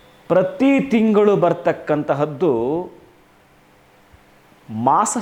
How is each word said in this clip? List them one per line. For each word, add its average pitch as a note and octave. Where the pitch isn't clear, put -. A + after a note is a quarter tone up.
ಪ್ರತಿ F#3
ತಿಂಗಳು G#3+
ಬರ್ತಕ್ಕಂತಹದ್ದು D3+
ಮಾಸ C3